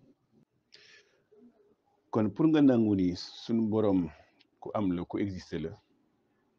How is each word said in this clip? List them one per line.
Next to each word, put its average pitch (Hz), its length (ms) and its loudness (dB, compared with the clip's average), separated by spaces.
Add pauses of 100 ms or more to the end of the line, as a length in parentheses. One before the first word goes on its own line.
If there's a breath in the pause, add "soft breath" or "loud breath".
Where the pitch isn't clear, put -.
(2000 soft breath)
Kon 107 200 0
pour 156 180 0
nga 156 120 4
nangu 117 360 4
ni 90 200 2
suñu 113 520 -4
borom 101 420 2 (500 soft breath)
ku - 140 -14
am 101 180 -2
la, 87 120 -4
ku - 140 -8
existé 92 400 -6
la, 78 120 -8 (880)